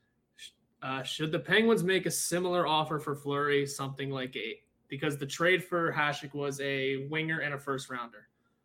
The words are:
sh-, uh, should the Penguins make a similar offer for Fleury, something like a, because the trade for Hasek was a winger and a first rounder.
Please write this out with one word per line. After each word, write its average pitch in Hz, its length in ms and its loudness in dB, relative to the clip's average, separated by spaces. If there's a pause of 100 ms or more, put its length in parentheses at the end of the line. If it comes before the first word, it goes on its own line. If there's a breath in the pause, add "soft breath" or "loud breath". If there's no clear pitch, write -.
(380)
sh-, - 140 -18 (300)
uh, 131 220 -6
should 156 300 -4
the 170 60 0
Penguins 208 440 6
make 185 220 2
a 170 40 2
similar 180 560 0
offer 156 340 2
for 143 140 -4
Fleury, 143 540 2
something 139 420 -6
like 127 280 -6
a, 107 240 -8 (260)
because 139 300 -4
the 143 80 -6
trade 170 360 2
for 170 300 0
Hasek 147 420 -2
was 143 280 -4
a 135 480 -2
winger 156 300 -2
and 147 140 -4
a 139 60 -6
first 131 300 -4
rounder. 120 400 -12 (360)